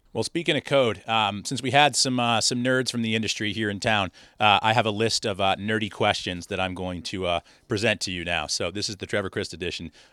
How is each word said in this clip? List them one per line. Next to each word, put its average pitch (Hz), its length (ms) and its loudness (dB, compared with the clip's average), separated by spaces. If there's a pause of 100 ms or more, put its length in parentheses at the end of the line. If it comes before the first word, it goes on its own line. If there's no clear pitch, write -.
(120)
Well, 110 120 -2
speaking 165 320 -2
of 131 80 -4
code, 120 440 2
um, 104 360 0
since 117 180 -6
we 131 80 -4
had 143 240 6
some, 127 240 4
uh, 117 220 2
some 123 240 0
nerds 127 260 0
from 120 120 -2
the 110 120 0
industry 107 380 -2
here 107 180 -2
in 101 80 -4
town, 104 320 2 (300)
uh, 104 200 8
I 110 120 4
have 113 120 4
a 110 60 0
list 107 340 0
of, 98 160 -2
uh, 95 140 2
nerdy 107 340 -2
questions 92 600 -2
that 98 100 -6
I'm 92 160 -2
going 90 280 -8
to, 92 240 -6
uh, 85 140 0 (280)
present 107 320 0
to - 100 -6
you 87 140 -6
now. 82 240 -4
So 90 240 -4
this 101 160 -6
is 104 80 -10
the 92 100 -12
Trevor 101 240 -4
Christ 101 220 -6
edition 85 400 -8 (200)